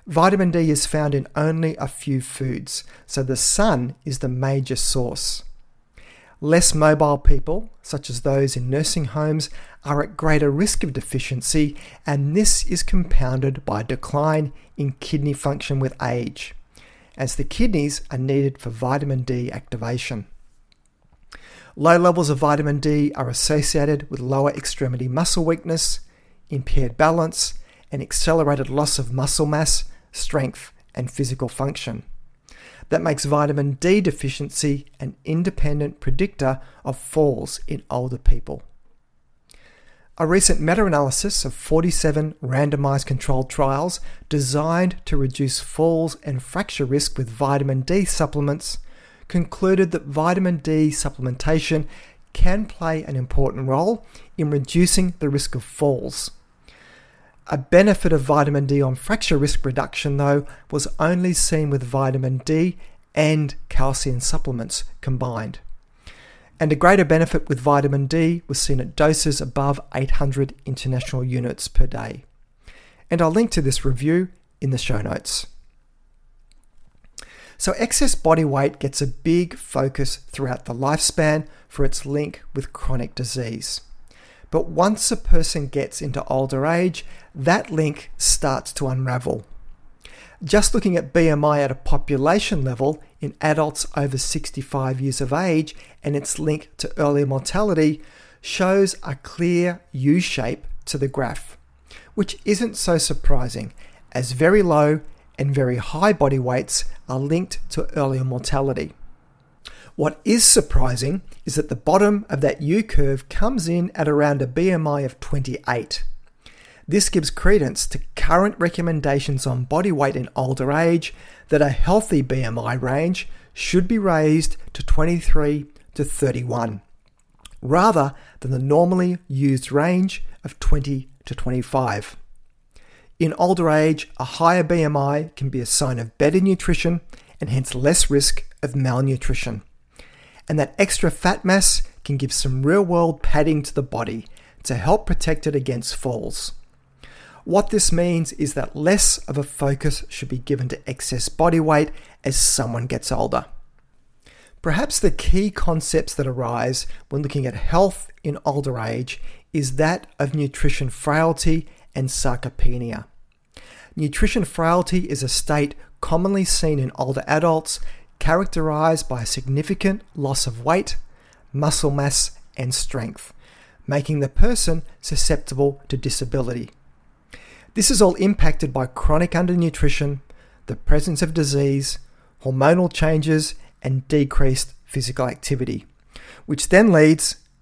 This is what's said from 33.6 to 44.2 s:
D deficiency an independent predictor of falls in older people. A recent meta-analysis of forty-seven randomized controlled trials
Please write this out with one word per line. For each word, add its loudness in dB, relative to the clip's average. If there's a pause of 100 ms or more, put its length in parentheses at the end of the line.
D 2
deficiency -4 (120)
an -8 (100)
independent 0
predictor 0 (240)
of -6
falls 0
in -6
older -4
people. 4 (1500)
A -2
recent 4
meta-analysis 0
of -6
forty-seven 0
randomized 0
controlled 0
trials -2 (300)